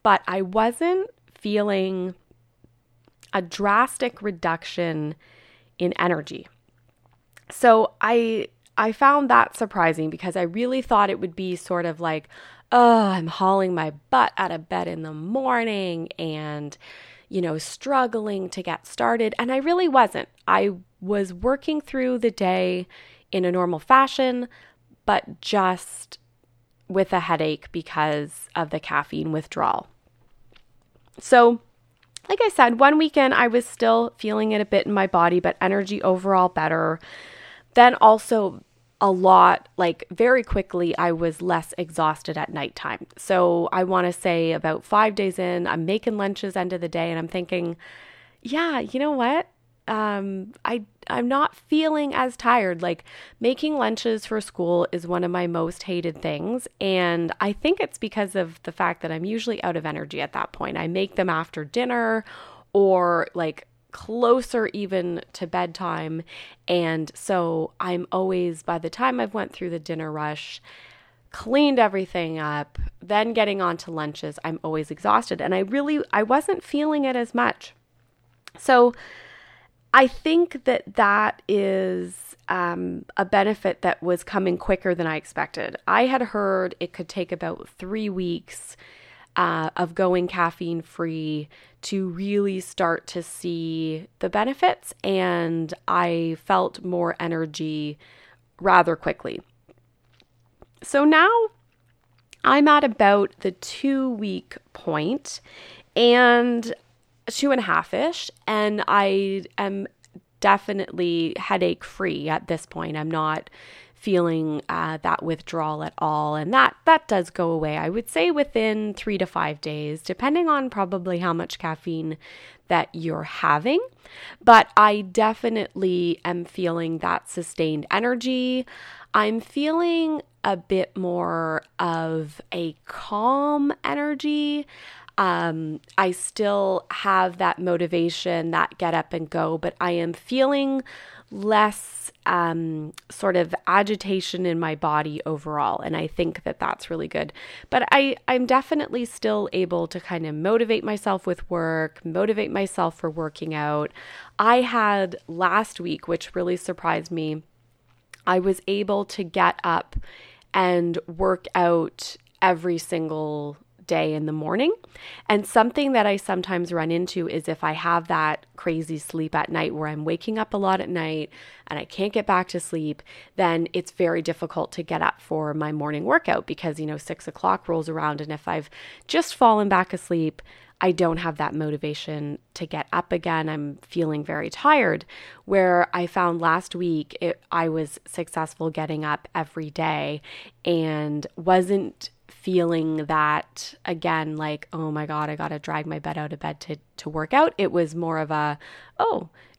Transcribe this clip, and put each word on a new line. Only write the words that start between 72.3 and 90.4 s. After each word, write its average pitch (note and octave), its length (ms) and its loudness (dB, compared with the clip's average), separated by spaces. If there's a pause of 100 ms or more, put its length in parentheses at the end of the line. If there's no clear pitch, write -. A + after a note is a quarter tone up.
up, D3 400 -4 (240)
then G#3 320 0
getting G#3 300 2
on E3+ 140 0
to - 120 -14
lunches, D3+ 540 -6
I'm E3 200 -6
always D#3 280 -4
exhausted. G#3 500 0
And F3+ 140 -2
I F#3 60 0
really, C#4+ 420 -2 (100)
I G#3 80 2
wasn't D#4 420 0
feeling D4 420 -2
it C4 100 0
as A#3+ 180 -4
much. - 400 -2 (840)
So A#3+ 340 6 (960)
I C4+ 140 8
think E4 600 0
that B3 180 2 (100)
that G#3+ 540 2
is, F#3+ 880 -2 (120)
um, F3 580 -4 (120)
a G3 80 2
benefit G3 560 0
that - 220 0
was F3 200 0
coming F#3+ 360 -2
quicker F#3+ 340 0
than E3+ 140 -2
I D#3+ 80 -2
expected. - 600 -6 (100)
I A#3 180 6
had C4 160 2
heard F#3+ 580 -2
it F3 140 -8
could E3+ 160 -12
take F3 220 -6
about E3+ 360 -8
three G#3+ 400 -6
weeks, F3+ 680 -6 (580)
uh, E3 400 0
of E3+ 200 -2
going F3+ 320 2
caffeine E3+ 540 -2